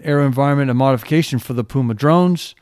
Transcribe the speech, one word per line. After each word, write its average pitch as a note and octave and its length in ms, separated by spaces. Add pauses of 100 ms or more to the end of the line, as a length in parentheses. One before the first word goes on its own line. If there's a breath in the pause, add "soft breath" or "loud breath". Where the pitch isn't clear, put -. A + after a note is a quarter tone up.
AeroVironment C#3+ 680
a B2 60
modification C3+ 640
for - 140
the A#2+ 100
Puma A#2+ 320
drones, E3+ 680